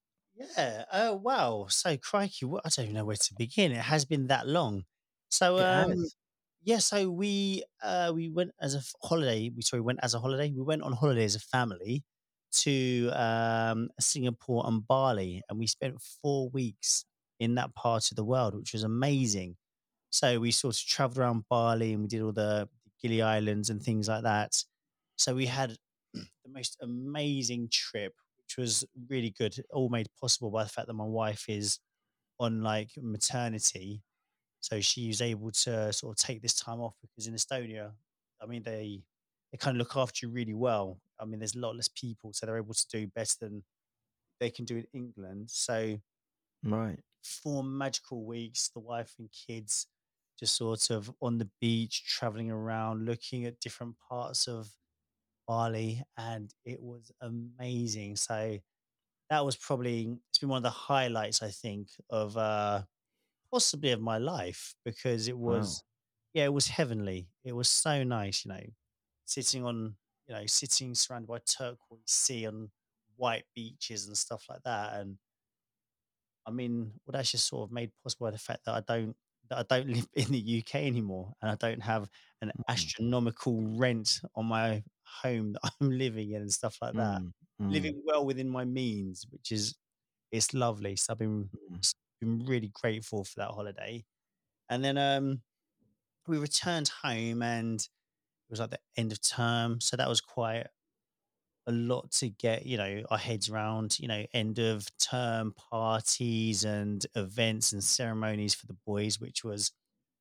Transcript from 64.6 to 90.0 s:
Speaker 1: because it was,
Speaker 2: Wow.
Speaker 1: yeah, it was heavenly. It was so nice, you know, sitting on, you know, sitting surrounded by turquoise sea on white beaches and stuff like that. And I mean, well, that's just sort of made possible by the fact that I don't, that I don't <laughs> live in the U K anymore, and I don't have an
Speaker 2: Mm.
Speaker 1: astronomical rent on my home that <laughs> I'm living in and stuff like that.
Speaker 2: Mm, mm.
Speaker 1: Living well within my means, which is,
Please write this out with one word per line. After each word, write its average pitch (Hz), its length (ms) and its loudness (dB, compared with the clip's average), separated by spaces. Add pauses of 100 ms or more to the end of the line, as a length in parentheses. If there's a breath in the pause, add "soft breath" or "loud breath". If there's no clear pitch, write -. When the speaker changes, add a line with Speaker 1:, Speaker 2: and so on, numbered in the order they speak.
Speaker 1:
because 117 440 -2
it 123 100 -6
was, 117 440 0
Speaker 2:
Wow. - 20 -20 (500)
Speaker 1:
yeah, 147 120 4
it 143 80 2
was 139 140 2
heavenly. 104 600 -2 (140)
It 127 100 -8
was 120 160 2
so 143 340 4
nice, 107 400 -2
you - 80 -10
know, 98 100 -12 (640)
sitting 127 380 -2
on, 113 320 -4 (320)
you 117 60 -10
know, 107 120 -8
sitting 131 480 0
surrounded 117 340 -2
by 117 120 -6
turquoise 120 640 -4
sea 117 400 2
on 107 260 -8 (440)
white 120 380 0
beaches 113 520 -8
and 104 120 -4
stuff - 320 -4
like - 140 -14
that. 107 360 -2
And 98 180 -10 (1300)
I 113 40 -8
mean, 120 420 -2 (140)
well, 131 60 -12
that's 135 180 0
just - 180 2
sort 117 200 -4
of 104 40 -14
made 117 200 -6 (100)
possible 120 240 -6
by 110 60 -2
the 107 60 -6
fact - 280 -8
that 113 80 -2
I 110 60 0
don't, 113 360 0 (320)
that 127 100 -4
I 120 40 2 (160)
don't 135 100 -2
<laughs> 120 60 2
live 117 200 0
in 120 180 2
the 131 60 4
U 113 240 0
K 147 240 -2
anymore, 104 540 -2
and 110 100 0
I 104 60 0
don't 113 260 -2
have 107 260 0 (320 soft breath)
an 110 180 -4
Speaker 2:
Mm. 120 100 -6
Speaker 1:
astronomical 117 920 0 (160)
rent 120 420 2 (140)
on 113 120 -2
my 113 380 2 (380)
home 113 300 0
that - 220 -6
<laughs> - 60 -6
I'm 139 100 4
living 113 420 0
in 104 100 -4
and 101 100 -4
stuff - 300 -2
like 120 140 -2
that. 101 240 2
Speaker 2:
Mm, 90 120 -6 (280)
mm. 101 100 0
Speaker 1:
Living 147 340 0
well 151 220 2
within 131 220 0
my 127 160 -2
means, 110 640 -2
which - 220 -10
is, 107 240 -2 (560)